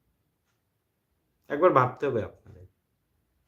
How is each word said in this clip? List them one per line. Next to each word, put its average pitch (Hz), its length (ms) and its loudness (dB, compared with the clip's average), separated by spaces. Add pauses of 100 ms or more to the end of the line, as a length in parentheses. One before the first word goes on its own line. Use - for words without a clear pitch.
(1500)
একবার 151 240 2
ভাবতে 135 360 0
হবে 117 160 -4
আপনাদের। - 420 -18 (840)